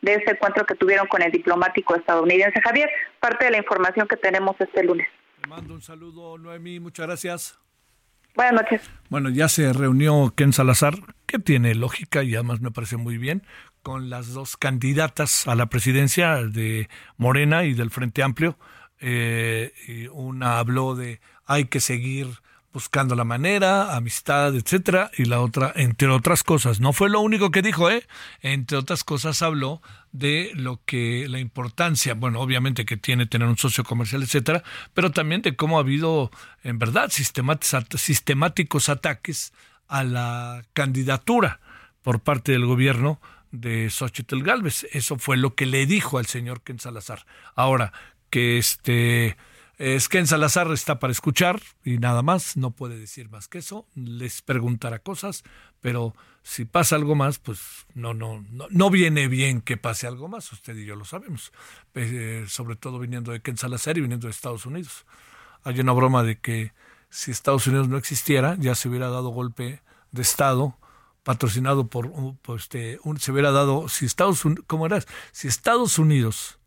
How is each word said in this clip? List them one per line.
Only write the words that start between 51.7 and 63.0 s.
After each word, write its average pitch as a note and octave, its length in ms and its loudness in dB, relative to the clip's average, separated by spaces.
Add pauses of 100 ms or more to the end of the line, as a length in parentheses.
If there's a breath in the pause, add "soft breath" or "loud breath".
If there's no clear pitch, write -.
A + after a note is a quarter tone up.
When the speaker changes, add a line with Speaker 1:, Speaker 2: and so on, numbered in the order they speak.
Speaker 2:
y B2 140 -2
nada A#2+ 240 0
más, E3+ 340 0
no C3 160 -2
puede A#2+ 260 -12
decir A2 300 -18
más G#2+ 180 -18
que - 120 -16
eso, G3+ 360 -14
les A#2+ 480 -10
preguntará A#2 560 -2
cosas, - 460 -10 (360 soft breath)
pero A#2+ 360 -4 (260 soft breath)
si - 220 -10
pasa D#3+ 320 2
algo D3+ 180 2
más, C#3+ 240 0
pues - 560 -14
no, A#2 180 -8
no, A2 380 -10
no, B2+ 200 -14
no G3 200 4
viene D#3+ 380 2
bien C3 320 0
que A#2 160 -4
pase A#2 320 -6
algo B2+ 180 -12
más, G#3 260 -14
usted A2+ 240 -16
y G#2+ 80 -14
yo G#2 120 -14
lo G#2 80 -16
sabemos, F3 480 -14 (420 loud breath)
eh, A2+ 540 -6
sobre A#2 260 -10
todo B2+ 240 -12
viniendo B2 320 -8